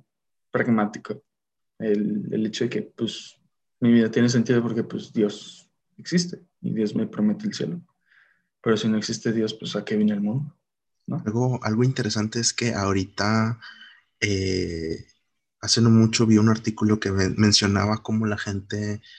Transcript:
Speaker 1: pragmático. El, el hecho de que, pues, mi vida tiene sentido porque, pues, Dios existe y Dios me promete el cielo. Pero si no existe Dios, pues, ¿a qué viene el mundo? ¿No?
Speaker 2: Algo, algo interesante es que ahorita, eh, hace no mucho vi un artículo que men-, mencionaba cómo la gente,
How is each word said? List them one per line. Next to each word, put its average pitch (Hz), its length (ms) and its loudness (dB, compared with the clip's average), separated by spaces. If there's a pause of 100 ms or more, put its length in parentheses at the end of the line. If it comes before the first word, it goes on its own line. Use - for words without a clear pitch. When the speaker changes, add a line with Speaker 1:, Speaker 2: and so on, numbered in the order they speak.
(520)
Speaker 1:
pragmático. 110 720 -2 (560)
El, 104 540 -2
el 107 140 0
hecho 110 180 -4
de 120 60 -4
que, - 120 -4
pues, - 540 -10 (440)
mi 117 120 4
vida 113 180 4
tiene 120 180 2
sentido 120 340 2
porque, 113 200 -2
pues, - 300 -10
Dios - 560 -4 (280)
existe 175 440 -4 (200)
y - 120 -4
Dios 107 220 -2
me 110 120 -2
promete 107 400 -2
el 101 60 -4
cielo. 175 280 -6 (800)
Pero 110 160 2
si 113 100 -2
no 107 100 0
existe 113 360 -4
Dios, 110 200 -2
pues, - 220 -10
¿a 104 100 -4
qué 107 120 -4
viene 107 160 2
el 101 80 -4
mundo? 117 340 -4 (500)
¿No? - 200 -6
Speaker 2:
Algo, 120 380 0
algo 110 200 0
interesante 113 560 -2
es 113 140 -2
que 117 200 -2
ahorita, 101 840 0 (600)
eh, 92 840 -2 (560)
hace 113 200 0
no 117 80 6
mucho 113 360 6
vi 110 120 8
un 110 120 6
artículo 107 500 0
que 101 120 -2
men-, 95 260 0
mencionaba 104 640 2
cómo 110 240 -2
la 104 100 -2
gente, 104 640 -6 (180)